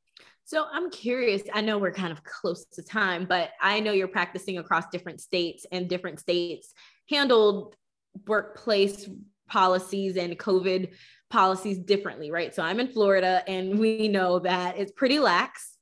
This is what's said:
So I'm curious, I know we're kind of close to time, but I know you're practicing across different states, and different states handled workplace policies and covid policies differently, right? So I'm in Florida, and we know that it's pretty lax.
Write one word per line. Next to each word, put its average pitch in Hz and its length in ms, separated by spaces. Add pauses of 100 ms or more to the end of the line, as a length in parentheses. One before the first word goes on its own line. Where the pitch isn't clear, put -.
(440)
So 311 260
I'm 330 200
curious, 240 500 (140)
I 214 80
know 214 160
we're 190 140
kind 180 200
of 151 100
close - 520
to 170 80
time, 185 440
but 180 240 (120)
I 202 180
know 214 120
you're 190 160
practicing 185 500
across 165 340
different 175 300
states, 175 500
and 180 160
different 180 320
states 175 540 (340)
handled 226 680 (500)
workplace 202 800 (400)
policies 185 680
and 175 200
covid 185 540 (380)
policies 190 480
differently, 180 520
right? 165 240
So 180 80
I'm 180 180
in 262 80
Florida, 190 600
and 190 300
we 220 300
know 185 320
that 180 380
it's 196 140
pretty 269 260
lax. 202 640